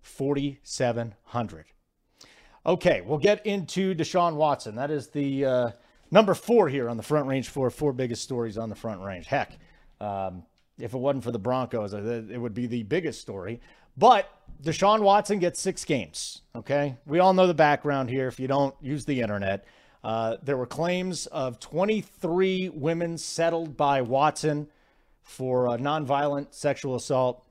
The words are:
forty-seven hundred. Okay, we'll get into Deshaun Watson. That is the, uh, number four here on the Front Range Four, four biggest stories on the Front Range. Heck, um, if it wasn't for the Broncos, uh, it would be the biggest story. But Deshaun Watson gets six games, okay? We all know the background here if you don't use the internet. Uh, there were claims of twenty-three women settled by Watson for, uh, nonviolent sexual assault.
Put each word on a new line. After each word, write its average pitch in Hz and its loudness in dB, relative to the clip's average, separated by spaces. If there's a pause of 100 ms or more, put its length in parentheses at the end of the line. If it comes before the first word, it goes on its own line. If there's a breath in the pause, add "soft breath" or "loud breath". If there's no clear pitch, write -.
forty-seven 135 -4 (120)
hundred. 104 -6 (1000 soft breath)
Okay, 165 4
we'll 135 -4
get 202 2
into 190 -2
Deshaun 170 0
Watson. 147 0
That 135 -6
is 147 -4
the, 139 -2
uh, 127 2 (400 soft breath)
number 196 6
four 214 4
here 127 -2
on 117 -4
the 110 -10
Front 147 0
Range 135 -2
Four, 131 -2
four 143 -2
biggest 123 -4
stories 117 -4
on 113 -6
the 101 -10
Front 101 -8
Range. 92 -10
Heck, - -2 (400 soft breath)
um, 98 -6 (380)
if 120 -10
it - -4
wasn't 135 -2
for 120 -4
the 120 -4
Broncos, 113 -2
uh, 113 -6
it 123 -8
would 113 -6
be 123 -4
the 117 -4
biggest 143 -4
story. 101 -10 (340 soft breath)
But 208 6 (360)
Deshaun 196 4
Watson 202 4
gets 175 0
six - -4
games, - -4 (140)
okay? 135 -2
We 156 0
all 185 8
know 185 8
the 180 4
background 143 4
here 131 0
if 120 -8
you 131 -4
don't 135 2
use 139 -6
the 135 0
internet. 98 -2 (380 soft breath)
Uh, 113 -2
there 139 -2
were 123 -2
claims 180 -4
of 131 -6
twenty-three 185 0
women 165 -2
settled 165 -2
by 139 2
Watson 147 0 (540 soft breath)
for, 127 0
uh, 120 0
nonviolent 143 -2
sexual 139 -2
assault. 127 0